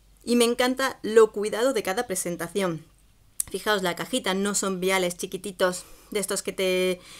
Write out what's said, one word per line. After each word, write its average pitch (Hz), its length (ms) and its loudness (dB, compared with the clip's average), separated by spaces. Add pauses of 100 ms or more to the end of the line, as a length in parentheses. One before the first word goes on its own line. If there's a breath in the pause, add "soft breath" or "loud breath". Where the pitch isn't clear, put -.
(240)
Y 240 120 2
me 233 100 6
encanta 254 560 0
lo 220 300 6
cuidado 214 400 0
de 214 100 -2
cada 196 240 -2
presentación. 175 760 -4 (680)
Fijaos, 196 320 0
la 170 140 0
cajita 196 380 -2
no 196 200 0
son 196 240 -2
viales 185 380 0
chiquititos 185 680 -4 (260 loud breath)
de 208 100 -2
estos 190 220 -4
que 196 100 -8
te, 185 480 0 (200 loud breath)